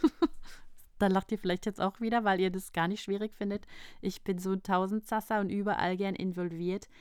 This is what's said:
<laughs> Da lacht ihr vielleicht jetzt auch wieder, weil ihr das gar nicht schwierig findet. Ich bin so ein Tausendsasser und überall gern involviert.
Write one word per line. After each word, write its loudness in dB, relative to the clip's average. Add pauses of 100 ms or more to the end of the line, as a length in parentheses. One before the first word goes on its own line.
<laughs> 4 (680)
Da 6
lacht 2
ihr -2
vielleicht 0
jetzt -4
auch 0
wieder, 2
weil 4
ihr 4
das -6
gar 2
nicht -2
schwierig -2
findet. -4 (360)
Ich -4
bin 0
so 0
ein 0
Tausendsasser 0
und 0
überall 0
gern -2
involviert. -2 (140)